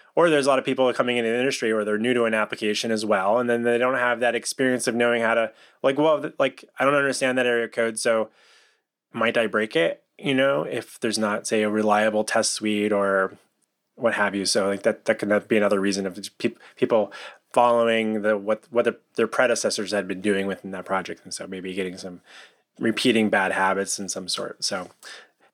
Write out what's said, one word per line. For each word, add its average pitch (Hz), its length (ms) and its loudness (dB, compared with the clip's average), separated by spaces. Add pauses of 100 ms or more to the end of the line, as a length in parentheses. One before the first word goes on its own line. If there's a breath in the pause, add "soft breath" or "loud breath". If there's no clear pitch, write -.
(160 loud breath)
Or 170 140 4
there's 143 180 4
a - 20 4
lot 131 100 4
of 131 60 -6
people 127 260 2
coming 123 240 0
into 117 140 0
the 120 100 0
industry 127 340 0
where 107 120 0
they're 107 120 0
new 123 160 0
to 120 120 2
an 113 80 0
application 107 580 -2
as 110 140 -2
well. 104 320 2
And 123 120 0
then 120 140 2
they 120 140 2
don't 123 160 0
have 123 260 0
that 120 160 0
experience 127 500 -2
of 113 100 -2
knowing 117 260 2
how 113 140 2
to, 113 160 0 (300 soft breath)
like, 135 160 2
"Well, 151 240 4
th-, 147 160 -10
like, 135 280 -2 (120)
I 127 60 0
don't 143 120 4
understand 135 420 0
that 127 80 2
area 120 200 2
of 110 60 -12
code, 113 260 -2
so 113 320 0 (840 soft breath)
might 117 240 0
I 113 100 2
break 107 300 -2
it?" 165 260 0 (140)
You 143 160 -2
know, 139 300 2
if - 360 -8
there's 110 200 -4
not, 107 280 -2
say, 110 140 0
a 107 80 0
reliable 107 560 2
test 110 260 0
suite 107 400 -2
or 98 460 0 (580)
what 110 200 0
have 101 200 0
you. 98 100 -2
So, 98 220 0
like, 98 160 -4
that, - 220 -2
that 110 140 0
can 104 280 2
be 113 80 2
another 104 240 4
reason 98 260 -2
of 92 100 -6
just - 220 -14
peop-, - 220 -6 (160 loud breath)
people 117 380 0 (400 loud breath)
following 113 720 2
the, 107 140 2
what, 104 340 -4
what 117 140 2
the, 113 120 0 (180)
their 113 120 2
predecessors 110 640 0
had 98 160 -2
been 92 140 -6
doing 98 260 0
within 95 240 -8
that 92 140 -10
project. 90 380 -4
And 87 100 -14
so - 140 -12
maybe 92 260 -10
getting 92 240 -6
some 90 220 -14 (600 loud breath)
repeating 110 500 2
bad 98 220 2
habits 95 480 -2
in 95 100 -10
some 92 180 -10
sort. - 360 -8
So 92 260 -6 (640 loud breath)